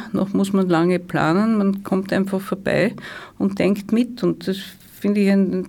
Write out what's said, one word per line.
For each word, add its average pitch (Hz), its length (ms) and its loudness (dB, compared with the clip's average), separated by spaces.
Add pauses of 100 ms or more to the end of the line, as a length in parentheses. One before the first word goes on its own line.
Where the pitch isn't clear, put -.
(120)
noch 190 220 0
muss 196 180 0
man 190 160 2
lange 175 320 2
planen. 180 580 2
Man 196 260 0
kommt 190 280 -2
einfach 196 300 0
vorbei 185 520 0 (440)
und 196 220 -2
denkt 202 340 0
mit. 240 300 0
Und 175 260 -2
das 190 80 -4 (420)
finde 208 220 0
ich 196 100 4
eine 185 380 2